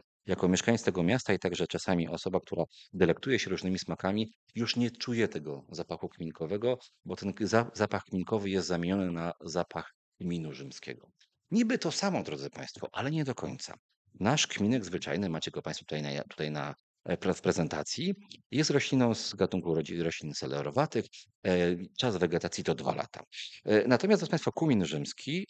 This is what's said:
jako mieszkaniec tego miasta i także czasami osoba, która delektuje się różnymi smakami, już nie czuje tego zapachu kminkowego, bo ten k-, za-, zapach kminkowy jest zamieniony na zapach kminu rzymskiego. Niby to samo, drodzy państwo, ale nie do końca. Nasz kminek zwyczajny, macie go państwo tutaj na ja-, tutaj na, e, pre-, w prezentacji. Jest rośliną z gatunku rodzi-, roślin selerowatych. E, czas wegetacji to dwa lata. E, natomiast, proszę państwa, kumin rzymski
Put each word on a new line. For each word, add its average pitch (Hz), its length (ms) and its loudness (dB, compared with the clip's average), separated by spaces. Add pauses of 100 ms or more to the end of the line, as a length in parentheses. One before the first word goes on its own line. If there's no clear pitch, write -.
(260)
jako 92 220 2
mieszkaniec 113 340 4
tego 90 200 0
miasta 107 300 2
i 92 60 2
także 87 280 0
czasami 87 420 0
osoba, 87 320 -2
która 85 240 -4 (280)
delektuje 90 460 4
się 92 120 -2
różnymi 92 280 -2
smakami, 101 540 -2 (220)
już 113 220 -2
nie 120 140 2
czuje 117 380 -2
tego 71 420 -8
zapachu 82 380 -8
kminkowego, 101 720 -4 (260)
bo 90 120 -8
ten 98 160 -4
k-, 107 140 -2
za-, 113 280 4
zapach 104 300 -2
kminkowy 101 460 -2
jest 92 180 0
zamieniony 90 440 0
na 85 280 -4
zapach 82 540 -6 (260)
kminu 85 320 -4
rzymskiego. - 580 -14 (400)
Niby 226 280 2
to 165 140 -2
samo, 180 300 0
drodzy 71 280 -6
państwo, - 420 -10
ale 120 180 -2
nie 156 140 0
do 131 100 -2
końca. - 400 -8 (460)
Nasz 120 260 4
kminek 110 380 2
zwyczajny, 87 440 -2
macie 80 220 -4
go 78 120 -8
państwo - 220 -6
tutaj 76 180 -4
na 73 80 -4
ja-, 71 140 -4
tutaj 76 260 -4
na, 73 240 -4 (300)
e, 85 120 0
pre-, 92 180 0
w - 60 -8
prezentacji. 90 760 0 (360)
Jest 147 200 2
rośliną 131 440 4
z - 200 -6
gatunku 87 400 2
rodzi-, 85 280 -2
roślin 82 320 -4
selerowatych. 71 720 -2 (420)
E, 90 300 4 (220)
czas 117 180 2
wegetacji 85 480 0
to 82 100 2
dwa - 200 -2
lata. - 300 -8 (400)
E, 107 240 6
natomiast, 185 320 6
proszę 165 100 -4
państwa, - 200 2
kumin 123 340 4
rzymski 80 640 -4